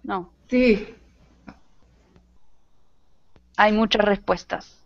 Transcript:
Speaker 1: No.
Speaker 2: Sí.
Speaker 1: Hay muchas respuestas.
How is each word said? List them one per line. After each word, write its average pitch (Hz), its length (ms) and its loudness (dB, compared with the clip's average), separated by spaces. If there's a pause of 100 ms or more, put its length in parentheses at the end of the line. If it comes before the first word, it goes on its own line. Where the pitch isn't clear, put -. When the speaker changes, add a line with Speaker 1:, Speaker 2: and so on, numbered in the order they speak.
Speaker 1:
No. 196 300 -8 (160)
Speaker 2:
Sí. 247 460 2 (2500)
Speaker 1:
Hay 214 160 4
muchas 214 320 2
respuestas. - 800 -4